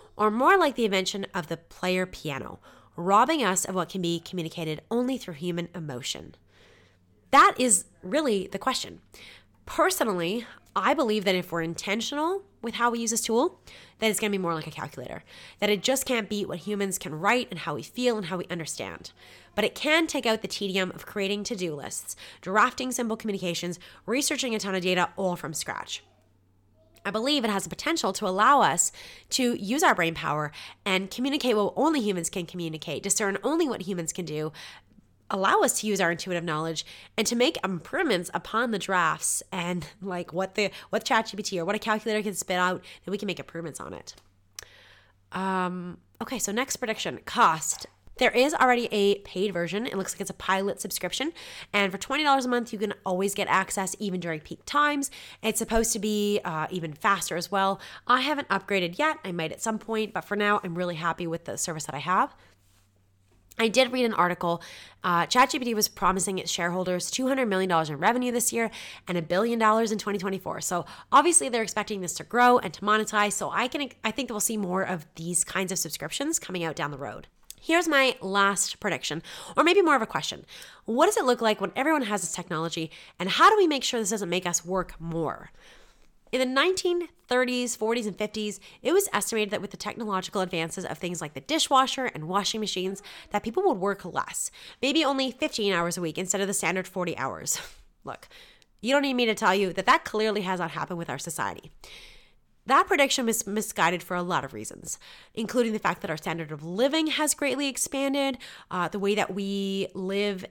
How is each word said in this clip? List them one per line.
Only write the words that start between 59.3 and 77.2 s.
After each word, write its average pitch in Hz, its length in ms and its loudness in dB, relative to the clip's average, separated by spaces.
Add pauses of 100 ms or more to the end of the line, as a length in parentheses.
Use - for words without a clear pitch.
might 165 220 -2
at - 100 -14
some 220 160 -2
point, 220 340 -2
but 170 120 -4
for 208 120 -4
now, 208 280 4
I'm 175 100 -6
really 175 220 -2
happy 165 320 -2
with 165 160 -6
the 104 120 -6
service 156 280 -4
that - 100 -8
I 139 60 -6
have. 185 340 2 (1200)
I 226 100 4
did 240 240 4
read 254 140 2
an 220 80 0
article. 175 480 2 (420)
Uh, 170 220 2
Chat 262 240 6
G 311 80 -2
P 247 80 -4
T 233 80 0
was 208 140 0
promising 190 500 0
its 180 120 -6
shareholders 180 600 -2
two 262 180 -2
hundred 262 180 2
million 190 240 2
dollars 160 180 4
in 151 80 -6
revenue 240 360 2
this 233 200 0
year 226 180 -2 (380)
and 175 80 -2
a 170 60 0
billion 214 360 0
dollars 220 340 4
in 214 60 0
twenty 202 200 -4
twenty-four. 185 420 -6
So 175 240 -2 (260)
obviously 285 380 6
they're 226 140 2
expecting 202 400 -4
this 170 120 -6
to 160 100 -8
grow 247 340 6
and 185 160 -4
to - 80 -18
monetize. 208 500 2
So 175 180 -4
I 214 180 0
can, 285 220 -6 (140)
I 220 60 -2
think 247 180 -2
that 240 60 -6
we'll 208 60 -4
see 220 180 -2
more 190 240 0
of 156 320 -6
these 170 280 -2
kinds 185 300 -4
of 180 60 -4
subscriptions 277 600 -4
coming 180 260 -6
out 160 120 -4
down 151 140 -2
the 143 80 -10
road. 127 300 -10 (340)